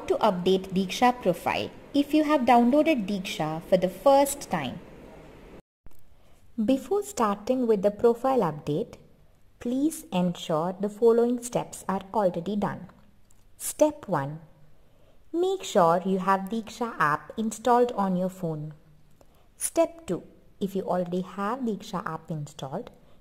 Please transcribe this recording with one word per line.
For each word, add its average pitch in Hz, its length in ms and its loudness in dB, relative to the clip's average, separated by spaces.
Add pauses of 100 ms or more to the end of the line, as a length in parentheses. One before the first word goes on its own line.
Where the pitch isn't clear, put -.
(100)
to 381 40 2 (140)
update 185 480 2
Diksha 196 340 2 (100)
profile 104 480 -2 (240)
if 277 220 2
you 311 100 6
have 294 280 2
downloaded 254 540 4
Diksha 165 640 -4
for 190 80 4
the 180 140 2
first 277 600 2
time. 143 300 -4 (1900)
Before 392 320 0
starting 240 640 -2
with 214 160 2
the 208 80 2
profile 233 500 2 (100)
update, 151 440 -6 (680)
please 269 500 -2
ensure 180 680 0
the 202 80 -2
following 233 540 4
steps - 440 -6
are 190 140 -2 (140)
already 185 420 0
done. 175 300 -4 (720)
Step 294 500 0
one. 151 320 -4 (920)
Make 370 300 -2
sure 175 420 4
you 190 140 0 (100)
have 190 180 0
Diksha 226 500 -8
app 151 380 0
installed 240 560 2
on 190 240 0
your 185 140 -2
phone. 156 420 -8 (840)
Step - 480 -2
two. 175 160 -4 (380)
If 190 140 -4
you 190 100 -4
already 180 360 -2
have 202 380 -6
Diksha 202 480 -6
app 160 240 -10
installed, 151 600 -10 (300)